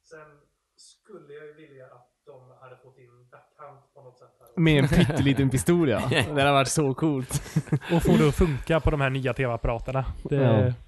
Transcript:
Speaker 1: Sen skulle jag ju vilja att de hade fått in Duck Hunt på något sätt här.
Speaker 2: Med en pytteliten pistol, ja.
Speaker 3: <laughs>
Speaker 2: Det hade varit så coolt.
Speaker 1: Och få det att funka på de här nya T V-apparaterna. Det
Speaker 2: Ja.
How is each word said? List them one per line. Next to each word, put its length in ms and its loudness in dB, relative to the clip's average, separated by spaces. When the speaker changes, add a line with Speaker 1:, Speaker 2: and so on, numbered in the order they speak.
Speaker 1:
Sen 80 -20
skulle 580 -20
jag 120 -18
ju 80 -20
vilja 160 -20
att 260 -20
de 240 -20
hade 160 -20
fått 220 -20
in 320 -20
Duck 100 -20
Hunt 380 -20
på 80 -20
något 160 -20
sätt 100 -20
här. 220 -6
Speaker 2:
Med 200 4
en 60 0
pytteliten 640 2
pistol, 380 0
ja. 180 0
Speaker 3:
<laughs> 40 -4
Speaker 2:
Det 180 0
hade 240 2
varit 160 2
så 260 0
coolt. 480 -2
Speaker 1:
Och 100 2
få 140 2
det 120 4
att 60 0
funka 460 0
på 100 2
de 100 -2
här 100 0
nya 240 -2
T 120 -2
V-apparaterna. 580 -4
Det 120 -2
Speaker 2:
Ja. 360 4